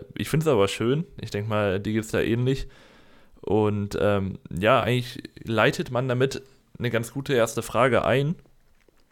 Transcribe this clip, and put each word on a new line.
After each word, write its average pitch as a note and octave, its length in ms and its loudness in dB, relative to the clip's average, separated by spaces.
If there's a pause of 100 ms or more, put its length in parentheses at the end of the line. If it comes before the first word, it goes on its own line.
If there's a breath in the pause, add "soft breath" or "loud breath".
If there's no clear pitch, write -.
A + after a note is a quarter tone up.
(180)
ich - 120 -4
find's D#3 180 2
aber G#2+ 200 4
schön. C3+ 380 -2 (140)
Ich G#2+ 120 -10
denk G#2 160 -4
mal, G#2 320 0
dir G#2+ 140 -2
geht's A2 160 -2
da G#2 100 0
ähnlich. B2 480 0 (720 soft breath)
Und, G#2 580 0
ähm, G2 400 0 (180)
ja, A2 240 4
eigentlich A#2+ 420 -2 (200)
leitet B2 480 0
man B2+ 160 -2
damit B2+ 340 0 (380)
eine A#2+ 120 -2
ganz A2+ 200 -2
gute C#3 220 -4
erste A#2 280 2
Frage A#2 440 2
ein. C#3 300 2 (760)